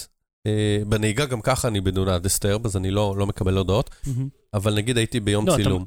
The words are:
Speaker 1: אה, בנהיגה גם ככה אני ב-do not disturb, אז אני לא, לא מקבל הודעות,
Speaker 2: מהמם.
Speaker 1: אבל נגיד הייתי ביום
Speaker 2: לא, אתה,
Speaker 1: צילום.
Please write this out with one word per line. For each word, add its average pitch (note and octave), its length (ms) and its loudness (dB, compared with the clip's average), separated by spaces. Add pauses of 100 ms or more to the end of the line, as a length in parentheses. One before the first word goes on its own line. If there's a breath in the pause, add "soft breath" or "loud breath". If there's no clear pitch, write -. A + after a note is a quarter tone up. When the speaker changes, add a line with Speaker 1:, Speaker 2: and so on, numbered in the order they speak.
(480)
Speaker 1:
אה, G#2+ 40 0 (380)
בנהיגה G#2+ 360 2
גם B2+ 160 -6
ככה C3 260 0
אני G#2 140 0
ב-do F#2 100 0 (140)
not F#2 200 0
disturb, G2+ 400 0
אז G2+ 120 -2
אני F#2+ 140 -2
לא, G2+ 260 0
לא G2+ 100 0
מקבל F#2+ 300 0
הודעות, F#2+ 320 2 (180 loud breath)
Speaker 2:
מהמם. C3 200 -4 (260)
Speaker 1:
אבל G#2 200 0
נגיד A2 240 0
הייתי A2+ 220 0
ביום G#2 280 0
Speaker 2:
לא, F3+ 80 4
אתה, A2 80 2
Speaker 1:
צילום. F#2+ 240 0